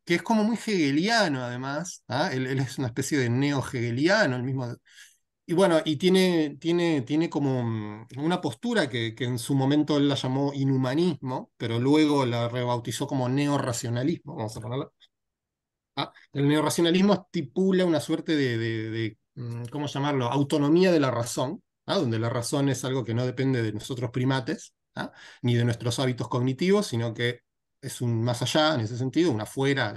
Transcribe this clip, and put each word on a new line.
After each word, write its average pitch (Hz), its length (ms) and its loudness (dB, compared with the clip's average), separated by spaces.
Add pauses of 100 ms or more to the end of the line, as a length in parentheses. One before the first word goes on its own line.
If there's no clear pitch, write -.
que 170 120 2
es 170 60 -4
como 220 220 2
muy 226 120 0
hegeliano, 175 880 2
además, 135 640 -8
¿tá? 135 260 -2
Él, 131 140 -2
él 131 140 -2
es 127 180 -4
una 135 100 -2
especie 139 300 -2
de 123 120 2
neo-hegeliano, 135 1040 0
el 123 80 -4
mismo. 135 220 -4 (800)
Y 175 80 -2
bueno, 170 300 4
y 156 120 0
tiene, 180 640 4
tiene, 170 420 2
tiene 151 280 0
como, 135 340 0
mm, 110 420 -6 (120)
una 170 220 0
postura 180 480 -2
que, 113 260 -4
que 127 100 -6
en 123 140 -2
su 127 160 -2
momento 143 440 2
él 143 100 4
la 139 80 2
llamó 139 380 -2
inhumanismo, 135 1040 -2
pero 117 240 -2
luego 147 460 4
la 120 220 -2
rebautizó 120 580 -4
como 127 220 -2
neorracionalismo, 131 1080 -2
vamos 110 200 -8
a 104 40 -10
ponerlo. 123 340 -8 (1000)
¿Ah? 139 160 -4 (200)
El 143 160 2
neorracionalismo 165 640 4
estipula 185 720 0
una 160 160 2
suerte 160 360 -2
de, 131 220 2
de, 113 320 -4
de, 113 280 -6 (160)
mm, 120 320 -10
¿cómo 147 200 -6
llamarlo? 139 440 -2
Autonomía 147 600 4
de 165 80 6
la 135 100 4
razón, 131 520 -4 (240)
¿ah? 170 100 0
Donde 120 220 0
la 117 120 0
razón 139 380 0
es 131 160 -2
algo 131 200 -2
que 113 100 -4
no 123 120 0
depende 127 360 0
de 110 100 -2
nosotros 117 380 -6
primates, 131 640 -2 (200)
¿ah? - 160 -8 (320)
Ni 120 120 2
de 120 100 2
nuestros 117 340 -2
hábitos 127 300 -2
cognitivos, 175 580 0
sino 117 280 -4
que 120 260 -4 (400)
es - 200 -12
un 117 220 0
más 120 200 -2
allá 156 320 2
en 131 80 0
ese 110 160 -6
sentido, 143 320 2
un 107 100 0
afuera 135 500 -2
a, - 60 -